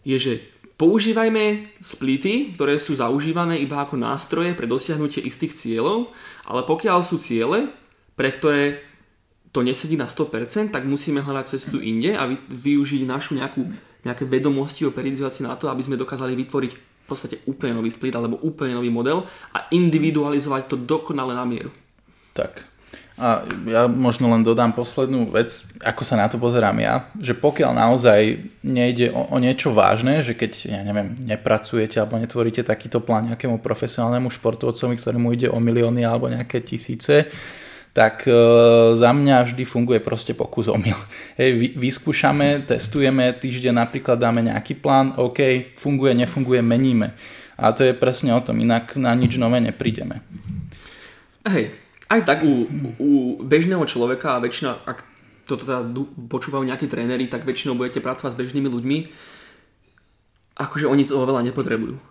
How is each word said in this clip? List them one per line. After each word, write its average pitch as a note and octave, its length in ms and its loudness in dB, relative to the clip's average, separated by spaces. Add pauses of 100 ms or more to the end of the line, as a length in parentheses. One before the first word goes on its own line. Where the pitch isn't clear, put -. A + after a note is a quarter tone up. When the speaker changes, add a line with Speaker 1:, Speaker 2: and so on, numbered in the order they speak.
Speaker 1:
je, C3 160 -2
že B2+ 160 0 (440)
používajme G#3+ 1000 2
splity, F#3 800 -2
ktoré C#3+ 240 0
sú D3 160 -4
zaužívané D#3 640 0
iba C#3 240 -4
ako C#3 120 -8
nástroje E3 600 -2
pre D3 80 -8
dosiahnutie C#3+ 560 -2
istých - 320 -6
cieľov, D3+ 560 -2 (360)
ale B2+ 200 -4
pokiaľ F3+ 400 0
sú F3 160 -4
ciele, C#3 480 0 (480)
pre - 140 0
ktoré C#3+ 340 0 (840)
to C3+ 100 -2
nesedí C3 380 -2
na B2+ 80 -2
sto - 180 -4
percent, G#3 460 -4
tak C3+ 160 -6
musíme C#3 340 -2
hľadať C#3 300 -6
cestu C3+ 320 -6
inde A2+ 320 0
a C3+ 100 -2
vy-, C3 220 -6
využiť C#3 580 0
našu C3+ 300 -6
nejakú, C3+ 320 -4 (340)
nejaké B2 240 -6
vedomosti C#3 640 0
o - 80 -2
periodizácii C3+ 500 -6
na B2 80 -8
to, C3+ 160 -6
aby C3 140 -4
sme C3 160 -4
dokázali C3 340 -6
vytvoriť B2+ 380 -4
v - 340 -20
podstate C3+ 400 -10
úplne C3+ 300 -6
nový A2+ 160 -4
split B2+ 240 -6
alebo A#2 260 -4
úplne D3 380 -4
nový A#2+ 100 -2
model C3 380 -2 (240)
a - 180 -8
individualizovať D3 960 2
to - 140 -4
dokonale C3+ 560 -4
na B2 100 -6
mieru. A#2+ 240 -6 (640)
Speaker 2:
Tak. - 320 -8 (560)
A A#2 240 0 (240)
ja A2+ 180 4
možno B2 460 2
len A2+ 100 6
dodám A#2 320 4
poslednú B2 560 -2
vec, A#2 220 0 (320)
ako A2+ 240 -2
sa A#2+ 100 0
na G2+ 80 4
to A2+ 140 -2
pozerám A#2 400 2
ja, A#2+ 400 0
že B2+ 160 -2
pokiaľ C#3+ 400 2
naozaj A#2 460 6 (420)
nejde B2 480 2
o, - 180 -4
o C3 80 -2
niečo C3 380 0
vážne, A2+ 480 4
že A#2+ 100 -4
keď, A2+ 200 -4 (180)
ja G2+ 100 -6
neviem, G2+ 400 -4
nepracujete A2 800 0
alebo A2 180 0
netvoríte A#2 460 -2
takýto A2+ 400 -2
plán A2+ 260 0
nejakému A#2 300 -4
profesionálnemu A#2+ 720 -2
športovcovi, A#2+ 680 -2
ktorému A#2+ 380 0
ide A#2+ 160 0
o A#2 80 0
milióny A#2 420 2
alebo A#2+ 320 0
nejaké A#2+ 320 -4
tisíce, D3 600 0 (640)
tak, A2+ 340 4
e, C3 80 4 (600)
za A#2 180 6
mňa C3+ 400 4
vždy B2+ 140 -6
funguje B2 340 2
proste - 320 -6
pokus - 380 -2
omyl. G#2+ 240 2 (420)
Hej, C3 160 4
vy-, A#2 240 2
vyskúšame, C#3+ 880 0
testujeme, C3 680 2
týždeň B2 420 -2
napríklad A#2+ 400 0
dáme A#2 240 2
nejaký A2 380 -2
plán, C3+ 340 2
OK, B2+ 600 0
funguje, C3+ 420 2
nefunguje, B2 460 2
meníme. A#2 500 2 (460)
A A2 160 4
to - 80 2
je B2+ 100 6
presne B2+ 400 0
o A#2+ 80 4
tom, A#2+ 160 -4
inak A#2 400 0
na B2+ 160 0
nič B2 240 2
nové B2 240 2
neprídeme. A2+ 640 -4 (1200)
Speaker 1:
Hej, D#3 320 -2 (320)
aj A3 160 2
tak D#3 200 2
u, C3 240 4 (300)
u C#3+ 140 2 (280)
bežného E3 440 2
človeka B2+ 520 -2
a A#2+ 80 -2
väčšina, A#2+ 400 -6
ak - 200 -12 (400)
toto - 200 -6
teda B2+ 200 -4
du-, B2 280 -6 (180)
počúvajú C3+ 340 -4
nejakí C3 240 -4
tréneri, B2 400 -4
tak A#2+ 160 -8
väčšinou B2+ 320 -4
budete B2 240 -4
pracovať C3 320 -6
s A#2+ 80 -12
bežnými C3 280 -4
ľuďmi, B2+ 320 -2 (1600)
akože D3 300 -6
oni C#3 200 4
toho C#3 160 0
veľa B2+ 200 0
nepotrebujú. A#2+ 560 -2 (120)